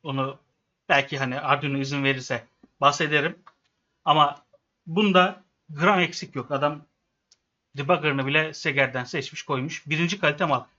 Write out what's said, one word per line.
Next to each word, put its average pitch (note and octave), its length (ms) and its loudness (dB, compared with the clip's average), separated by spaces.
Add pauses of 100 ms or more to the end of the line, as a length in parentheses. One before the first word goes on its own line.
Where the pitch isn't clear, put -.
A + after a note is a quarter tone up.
Onu C3+ 340 -4 (520)
belki C#3+ 280 2
hani C3 220 -4
Arduino C#3 380 0
izin C#3 260 -2
verirse C3 440 -2 (340)
bahsederim. D3 580 2 (640)
Ama D3 360 4 (460)
bunda F#3 560 2 (260)
gram F3 300 2
eksik - 360 -4
yok. B2+ 160 -6
Adam D3 300 -2 (960)
debugger'ını C#3+ 480 0
bile D#3 280 -2
Seger'den C3 500 -2
seçmiş D3 400 -8
koymuş. C#3+ 460 -6
Birinci E3+ 300 -2
kalite D3+ 260 0
mal. C3+ 200 0 (140)